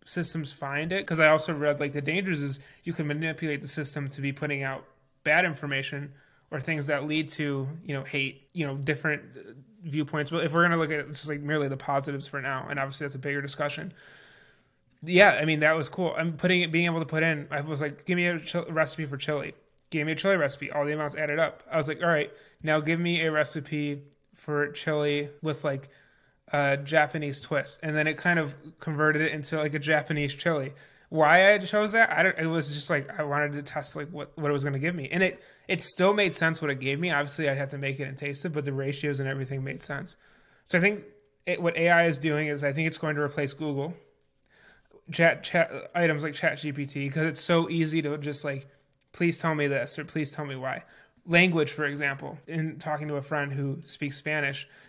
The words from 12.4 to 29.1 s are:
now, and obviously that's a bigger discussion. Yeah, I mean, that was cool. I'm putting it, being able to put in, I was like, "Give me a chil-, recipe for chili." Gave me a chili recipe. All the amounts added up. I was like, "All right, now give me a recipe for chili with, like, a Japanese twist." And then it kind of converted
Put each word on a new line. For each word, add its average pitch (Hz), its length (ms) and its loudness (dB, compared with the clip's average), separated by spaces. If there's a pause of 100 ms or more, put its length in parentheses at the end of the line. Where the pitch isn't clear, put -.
now, 135 280 -4
and 147 100 -4
obviously 139 280 -4
that's 139 80 -8
a 135 40 -8
bigger 143 220 -4
discussion. 147 520 -4 (1080)
Yeah, 180 300 8
I 131 120 2
mean, 156 160 2
that 151 120 6
was 160 160 0
cool. - 280 -2
I'm 165 200 -2
putting 180 260 2
it, 170 80 -2
being 165 160 2
able 165 140 0
to 156 60 -2
put 156 160 0
in, 151 280 0
I 151 100 -2
was 147 200 -4
like, 147 240 -6
"Give 175 120 0
me 175 100 2
a 175 120 0
chil-, 170 320 -4
recipe 160 360 0
for 139 100 -6
chili." 147 380 -4 (360)
Gave 151 160 0
me 160 60 -2
a 151 40 -2
chili 196 200 2
recipe. 143 340 -2
All 147 140 0
the 147 80 0
amounts 151 220 -2
added 151 240 -2
up. - 320 0
I 160 60 0
was 151 120 0
like, 156 140 -4
"All 170 60 2
right, 151 240 2 (300)
now 156 180 4
give 160 180 0
me 170 240 2
a 160 80 2
recipe 147 720 -2 (320)
for 147 380 -2
chili 147 580 0 (120)
with, 151 220 -4
like, 139 240 -2 (640)
a 139 260 4
Japanese 147 600 2
twist." - 420 -4
And 151 140 -2
then 151 100 4
it 156 100 0
kind 175 220 4
of 143 160 -2 (240)
converted 156 440 2